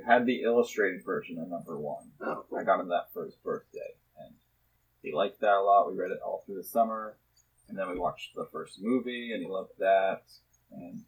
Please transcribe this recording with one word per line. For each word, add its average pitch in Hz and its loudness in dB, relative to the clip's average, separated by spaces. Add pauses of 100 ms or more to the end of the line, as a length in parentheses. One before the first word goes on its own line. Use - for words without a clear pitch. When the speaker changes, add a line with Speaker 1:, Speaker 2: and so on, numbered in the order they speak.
Speaker 1:
had 120 6
the 127 0
illustrated 113 2
version - -6
of - -10
number - -10
one. - -8 (100)
Speaker 2:
Oh, - -6
cool. - -6
Speaker 1:
I - -4
got 101 4
him 90 -6
that 87 -2
for - -8
his - -12
birthday, - -8 (240)
and - -20 (680)
he - -8
liked - 0
that 104 6
a 98 4
lot. 98 6
We 95 -6
read 92 -2
it - -6
all 90 -6
through 98 -10
the 90 -8
summer, 110 0 (540)
and 98 -14
then - -2
we - -4
watched - -4
the - -8
first - -12
movie, 120 -2
and 98 -4
he - -8
loved 95 -6
that. 95 4 (500)
And - -14